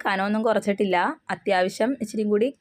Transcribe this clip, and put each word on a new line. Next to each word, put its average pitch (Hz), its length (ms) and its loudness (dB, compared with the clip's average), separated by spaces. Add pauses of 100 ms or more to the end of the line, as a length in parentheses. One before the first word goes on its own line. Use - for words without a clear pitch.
കനമൊന്നും 208 420 0
കുറച്ചിട്ടില്ല, 202 520 0 (360)
അത്യാവശ്യം 196 580 0 (120)
ഇച്ചിരി 214 260 -4
കൂടി 208 180 2 (140)